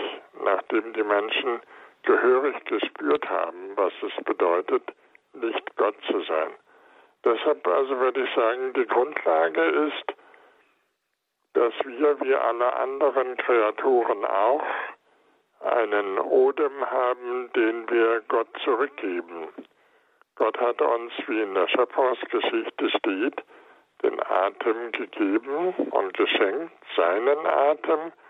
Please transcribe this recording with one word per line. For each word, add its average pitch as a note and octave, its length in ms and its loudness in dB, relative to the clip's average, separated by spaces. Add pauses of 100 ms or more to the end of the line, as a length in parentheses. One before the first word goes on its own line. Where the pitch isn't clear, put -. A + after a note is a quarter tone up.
(440)
nachdem A2 480 0
die A2 100 -2
Menschen G#2+ 580 0 (420)
gehörig B2+ 640 2
gespürt - 640 -2
haben, F2+ 480 -4
was F#2+ 160 2 (100)
es - 220 -8
bedeutet, F2+ 580 2 (520)
nicht - 420 -6
Gott G#2 200 2 (100)
zu G2+ 160 -2
sein. D#2+ 280 -2 (760)
Deshalb C3 420 2
also C3 320 2
würde B2+ 240 0
ich - 120 -4
sagen, B2+ 400 0
die C3 120 2
Grundlage D3+ 760 2
ist, D3+ 520 0 (1400)
dass A#2+ 180 4 (120)
wir C#3 360 0
wie C3 140 2
alle A#2+ 420 0
anderen C3 640 0
Kreaturen A2+ 880 2
auch A#2+ 400 2 (960)
einen G#2 580 0
Odem C3+ 720 2
haben, B2 640 -2
den A2+ 340 0
wir A2+ 400 2
Gott A#2 200 0 (140)
zurückgeben. F2+ 880 -4 (880)
Gott A2 240 0
hat A#2+ 220 0
uns, A#2 300 0 (160)
wie A2 120 0
in G2 140 -4
der F2+ 140 2
Schöpfungsgeschichte A#2+ 1200 0
steht, G#2 520 -2 (600)
den - 180 0
Atem G#2+ 720 -2
gegeben B2 800 -2 (180)
und G#2 240 0
geschenkt, A2+ 580 0 (220)
seinen A#2 520 2
Atem. D#3 640 2 (180)